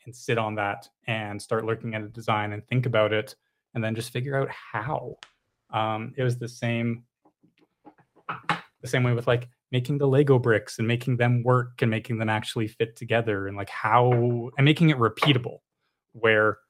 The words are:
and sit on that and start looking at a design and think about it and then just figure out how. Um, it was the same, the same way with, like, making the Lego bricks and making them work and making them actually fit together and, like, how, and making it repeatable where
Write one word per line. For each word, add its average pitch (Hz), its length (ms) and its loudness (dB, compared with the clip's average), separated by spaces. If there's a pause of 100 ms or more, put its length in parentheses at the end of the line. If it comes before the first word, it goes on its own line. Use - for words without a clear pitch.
and 117 100 -18
sit - 240 -2
on 107 180 -2
that 101 320 -4 (180)
and 107 340 -6
start 110 240 -4
looking 113 300 -6
at 107 80 -6
a 104 60 -12
design 107 440 -4
and 104 140 -10
think 123 200 0
about 110 260 2
it 107 240 -4 (380)
and 117 100 -4
then 110 100 -2
just 113 180 -8
figure 139 240 -4
out 135 140 -2
how. - 680 -8 (520)
Um, 110 460 -4
it 135 60 -2
was 123 160 0
the 120 100 -10
same, 117 560 -4 (1800)
the 127 80 -14
same 127 140 0
way 123 100 2
with, 120 140 -2
like, 123 220 0 (240)
making 131 260 -2
the 143 80 2
Lego 135 320 6
bricks 110 400 0
and 113 100 -2
making 120 300 0
them 120 240 2
work 123 400 0
and 120 80 2
making 110 280 -4
them 110 120 -2
actually 110 380 -2
fit - 280 -4
together 107 520 -2
and, 101 80 -10
like, 101 120 -8
how, 120 880 2
and 135 80 4
making 156 260 6
it 143 60 2
repeatable 123 640 0 (540)
where 107 460 4 (120)